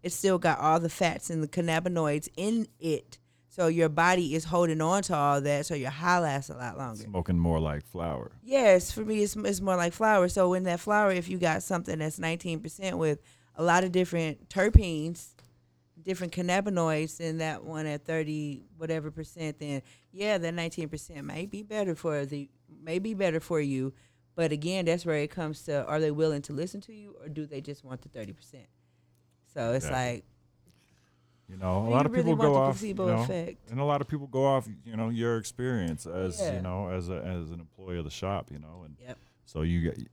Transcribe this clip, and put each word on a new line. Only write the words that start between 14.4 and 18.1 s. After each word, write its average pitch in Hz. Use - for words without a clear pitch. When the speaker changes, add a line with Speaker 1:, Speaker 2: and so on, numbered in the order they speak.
Speaker 1:
terpenes, 170
different 180
cannabinoids 175
than 160
that 156
one 156
at 147
thirty 151